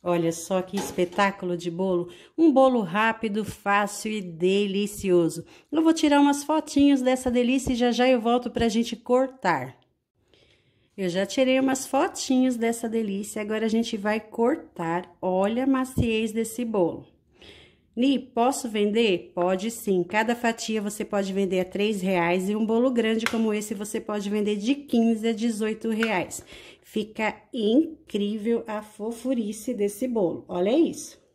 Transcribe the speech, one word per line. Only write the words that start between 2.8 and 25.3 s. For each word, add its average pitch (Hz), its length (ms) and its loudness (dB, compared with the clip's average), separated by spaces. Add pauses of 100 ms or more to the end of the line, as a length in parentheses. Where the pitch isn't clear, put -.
rápido, 214 640 -2
fácil 202 640 -2
e 214 100 -4
delicioso. 185 1200 0 (260)
Eu 311 100 0
vou 320 120 4
tirar 294 260 4
umas 285 240 4
fotinhos 285 580 4
dessa 254 300 0
delícia 247 400 2
e 247 60 0
já 240 160 2
já 233 120 2
eu 254 140 4
volto 233 320 0
pra 233 160 0
gente 226 300 0
cortar. 196 840 -2 (1120)
Eu 190 140 -2
já 185 160 0
tirei 262 340 2
umas 262 280 0
fotinhos 262 680 0
dessa 233 320 -2
delícia, 214 540 -4
agora 214 240 -2
a - 20 2
gente 226 300 0
vai 214 220 -2
cortar. 214 1000 -4
Olha 196 440 0
a 269 40 2
maciez 240 640 0
desse 226 320 -4
bolo. 202 440 0 (880)
Ni, 254 240 2
posso 247 500 -2
vender? 208 640 2
Pode 185 380 0
sim. 190 320 0
Cada 220 320 0
fatia 226 440 -2
você 208 240 -6
pode 196 300 -2
vender 190 280 0
a 185 40 -2
três 202 340 -2
reais 180 480 0
e 208 80 0
um 214 80 0
bolo 226 280 2
grande 226 340 0
como 226 260 0
esse 208 220 -4
você 208 260 -8
pode 208 300 -6
vender 208 260 0
de 214 200 -2
quinze 226 520 0
a 233 60 0